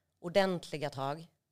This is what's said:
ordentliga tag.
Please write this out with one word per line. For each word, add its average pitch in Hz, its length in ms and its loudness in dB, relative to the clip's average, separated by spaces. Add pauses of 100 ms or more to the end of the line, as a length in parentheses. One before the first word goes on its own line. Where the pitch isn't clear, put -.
(200)
ordentliga 170 680 2
tag. 143 380 -4 (240)